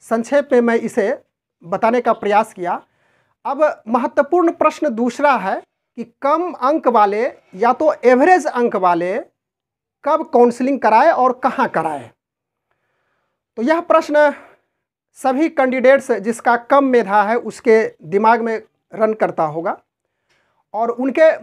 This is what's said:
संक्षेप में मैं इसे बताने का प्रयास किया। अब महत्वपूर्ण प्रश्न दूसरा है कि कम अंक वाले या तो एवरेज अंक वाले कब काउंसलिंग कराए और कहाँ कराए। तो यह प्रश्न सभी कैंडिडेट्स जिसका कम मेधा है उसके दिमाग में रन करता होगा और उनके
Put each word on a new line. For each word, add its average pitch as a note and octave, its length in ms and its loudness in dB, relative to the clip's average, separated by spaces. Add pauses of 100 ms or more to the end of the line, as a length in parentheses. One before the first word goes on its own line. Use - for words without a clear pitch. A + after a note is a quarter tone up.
संक्षेप C#4 500 -2
में A#3+ 100 4
मैं A#3 160 0
इसे A#3 400 -4 (460)
बताने A3 380 -2
का A#3 140 0
प्रयास G#3 380 -2
किया। F3+ 280 -8 (640)
अब C#4 180 -4 (240)
महत्वपूर्ण D4 640 0
प्रश्न D#4 380 -2
दूसरा B3 460 -2
है G3 180 -6 (420)
कि A#3 60 -12 (180)
कम D#4+ 320 -2
अंक C#4 360 -2
वाले G#3+ 360 2 (300)
या A3+ 180 0
तो D#4 200 0 (120)
एवरेज C#4+ 420 4
अंक A#3+ 300 -2
वाले F3+ 400 0 (840)
कब D#4 300 -2
काउंसलिंग B3 460 2
कराए A#3+ 320 4
और B3 320 0
कहाँ B3 260 -2
कराए। D3+ 400 -6 (1500)
तो A3 40 -8
यह D#4 200 0
प्रश्न D#4 500 2 (880)
सभी C4 320 -2
कैंडिडेट्स C4 600 2
जिसका A#3 420 -2 (100)
कम C#4 200 2
मेधा G#3+ 380 2
है A3 140 -2
उसके A3 400 0 (320)
दिमाग A3 320 2
में A3+ 140 -4 (380)
रन A3 220 0
करता F3 300 -2
होगा E3 320 -6 (960)
और A3+ 160 -2
उनके C4+ 420 2 (120)